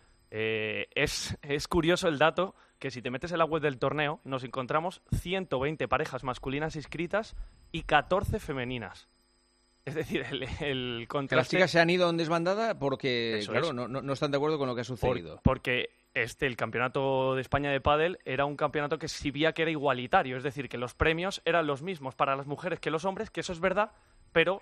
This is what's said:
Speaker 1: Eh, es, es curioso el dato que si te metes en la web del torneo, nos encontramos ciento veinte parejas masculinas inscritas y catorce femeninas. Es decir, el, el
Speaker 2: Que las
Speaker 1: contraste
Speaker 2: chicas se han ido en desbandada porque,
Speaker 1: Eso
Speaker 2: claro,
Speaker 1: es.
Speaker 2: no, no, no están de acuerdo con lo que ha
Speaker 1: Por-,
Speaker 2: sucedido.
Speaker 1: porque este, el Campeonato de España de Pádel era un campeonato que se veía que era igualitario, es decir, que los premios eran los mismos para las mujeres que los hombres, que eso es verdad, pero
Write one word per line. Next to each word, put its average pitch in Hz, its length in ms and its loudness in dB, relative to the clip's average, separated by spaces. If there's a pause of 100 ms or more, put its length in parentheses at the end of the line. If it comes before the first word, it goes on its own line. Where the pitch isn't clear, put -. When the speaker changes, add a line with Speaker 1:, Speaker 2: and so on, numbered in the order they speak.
(300)
Speaker 1:
Eh, 107 640 -2
es, - 480 -2
es 147 280 -4
curioso 175 400 4
el 147 80 2
dato 165 360 2 (260)
que 139 120 -6
si 123 100 -10
te 127 80 -4
metes 135 220 -6
en 175 60 0
la 165 80 4
web 151 160 0
del 139 180 0
torneo, 143 460 0
nos 131 180 -4
encontramos 143 580 -2 (140)
ciento 175 420 -2
veinte 139 300 -2
parejas 135 380 -2
masculinas 139 500 -4
inscritas 165 640 -6 (340)
y 165 120 -8
catorce 151 540 2
femeninas. 123 680 -6 (760)
Es 139 100 -8
decir, 156 340 -2
el, 143 140 -6
el 127 60 -6 (100)
Speaker 2:
Que 127 400 -4
las 117 80 -10
Speaker 1:
contraste 131 480 0
Speaker 2:
chicas 180 160 4
se 165 80 6
han 165 100 6
ido 180 200 4
en 170 80 0
desbandada 170 600 0
porque, 123 600 0
Speaker 1:
Eso 104 160 -4
Speaker 2:
claro, 135 140 2
Speaker 1:
es. 151 60 -2
Speaker 2:
no, 120 140 -4
no, 131 140 -6
no 139 100 -4
están 143 200 -2
de 139 40 2
acuerdo 151 220 2
con 139 100 -2
lo 123 80 -2
que 120 60 -2
ha - 20 -6
Speaker 1:
Por-, 120 140 -6
Speaker 2:
sucedido. 87 480 -2
Speaker 1:
porque 127 460 2 (220)
este, 120 320 0
el 123 120 0
Campeonato 131 760 2
de 131 60 0
España 143 300 0
de 139 80 2
Pádel 151 460 2
era 135 180 0
un 143 140 0
campeonato 147 420 0
que 160 80 -6
se - 240 -4
veía 156 220 2
que 165 80 0
era 160 100 2
igualitario, 135 640 2
es 127 80 -6
decir, 131 240 -6
que 120 100 -8
los 120 160 -4
premios 165 520 0
eran 170 220 4
los 143 160 -2
mismos 147 320 -8
para 139 200 2
las 139 120 -6
mujeres 151 340 -6
que 151 100 -2
los 156 140 -2
hombres, 190 240 -4
que - 100 -8
eso 180 140 -6
es 165 80 -10
verdad, 190 320 2 (400)
pero 165 280 4